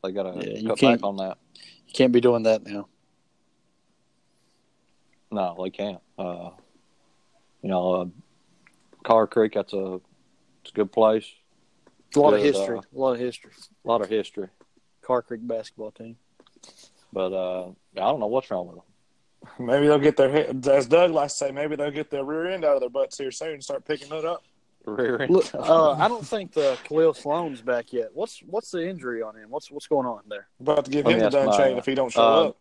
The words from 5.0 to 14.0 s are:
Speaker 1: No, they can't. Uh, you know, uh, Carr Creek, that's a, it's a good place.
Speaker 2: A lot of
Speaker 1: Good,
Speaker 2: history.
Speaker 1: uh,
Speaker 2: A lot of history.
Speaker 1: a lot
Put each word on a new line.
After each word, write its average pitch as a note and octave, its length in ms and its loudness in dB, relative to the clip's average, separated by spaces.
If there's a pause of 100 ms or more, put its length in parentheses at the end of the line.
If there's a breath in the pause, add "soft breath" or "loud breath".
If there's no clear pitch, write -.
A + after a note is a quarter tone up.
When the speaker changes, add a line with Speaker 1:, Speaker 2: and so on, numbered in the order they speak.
Speaker 1:
No, F#2 320 -4
they F#2+ 60 -6
can't. G2 300 -10 (180)
Uh, F2 340 -10 (1080)
you G2 80 -8
know, F#2 240 0
uh, F2+ 120 -2 (1000)
Carr A2+ 240 4
Creek, A2 260 2
that's G2 200 -4
a, F#2+ 220 -6 (680)
it's - 80 -20
a - 20 -20
good G#2 180 -2
place. A2 340 4 (920)
Speaker 2:
A D3 40 4
lot D3 140 6
of G#2 80 4
Speaker 1:
Good, D3 140 2
Speaker 2:
history. G2 220 -2
Speaker 1:
uh, G2 40 -10
Speaker 2:
A - 180 -20
lot C3 140 0
of A#2 60 -6
history. B2 320 -8 (320)
Speaker 1:
a - 40 -8
lot A#2 140 0